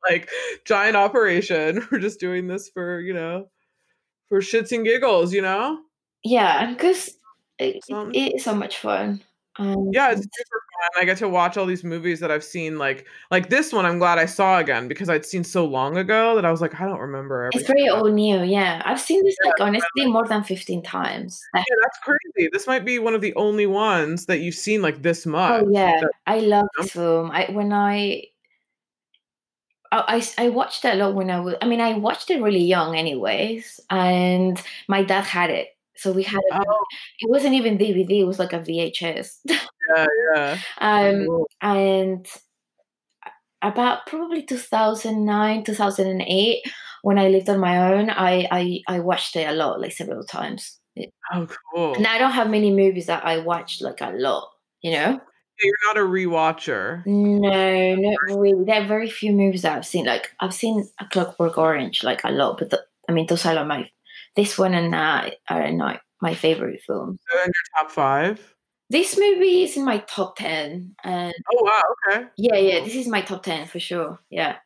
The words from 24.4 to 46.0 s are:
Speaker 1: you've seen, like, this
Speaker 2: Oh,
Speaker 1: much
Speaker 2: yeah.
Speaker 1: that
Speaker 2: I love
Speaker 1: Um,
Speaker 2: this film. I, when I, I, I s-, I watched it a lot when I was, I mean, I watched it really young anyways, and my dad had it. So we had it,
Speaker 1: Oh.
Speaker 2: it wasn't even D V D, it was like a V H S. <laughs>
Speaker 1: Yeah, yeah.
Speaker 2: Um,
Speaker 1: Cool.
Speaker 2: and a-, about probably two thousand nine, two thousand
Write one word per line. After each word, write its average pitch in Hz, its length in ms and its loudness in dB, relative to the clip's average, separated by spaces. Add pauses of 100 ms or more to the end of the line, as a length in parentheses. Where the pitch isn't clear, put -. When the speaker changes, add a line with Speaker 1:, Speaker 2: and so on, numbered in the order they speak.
Speaker 1:
you've 170 160 -6
seen, 208 260 -2
like, 151 220 -2
this 165 240 0
Speaker 2:
Oh, - 20 -4
Speaker 1:
much 185 400 2
Speaker 2:
yeah. 190 320 4
Speaker 1:
that 156 100 0 (140)
Speaker 2:
I 220 140 0
love 208 240 4
Speaker 1:
Um, 202 60 -2 (160)
Speaker 2:
this 190 80 -8
film. 165 360 0
I, 165 220 -2
when 208 220 -2
I, 202 500 0 (1700)
I, 220 160 2
I 226 100 2
s-, 233 200 -4
I 240 120 2
watched - 360 -4
it 226 100 2
a - 20 0
lot 196 180 0
when 190 140 -2
I 180 100 -2
was, 175 220 -4
I 233 60 0
mean, 233 140 0
I 226 160 2
watched - 340 -2
it 311 100 0
really 202 220 4
young 170 320 2
anyways, 160 840 -4 (100)
and 180 720 2 (280)
my 196 160 2
dad 196 220 0
had 175 240 0
it. 120 200 -4 (260)
So 196 160 -4
we 190 120 0
had 196 260 -2
it, - 40 -4 (140)
Speaker 1:
Oh. 208 160 2 (360)
Speaker 2:
it 226 100 -4
wasn't 269 240 4
even 226 240 2
D 208 160 2
V 185 100 2
D, 190 180 2
it - 40 6
was 185 140 -2
like 180 140 -2
a 170 60 -4
V 165 200 -4
H 165 240 -4
S. - 420 -8
<laughs> - 40 -14 (460)
Speaker 1:
Yeah, 160 100 4 (280)
yeah. 147 240 0 (220)
Speaker 2:
Um, 202 480 4
Speaker 1:
Cool. 165 200 0 (140)
Speaker 2:
and 190 640 0 (1000)
a-, - 420 -10
about 240 400 0
probably 320 360 -6
two 262 140 -6
thousand 220 680 0
nine, 214 400 0
two 214 100 -4
thousand 196 320 0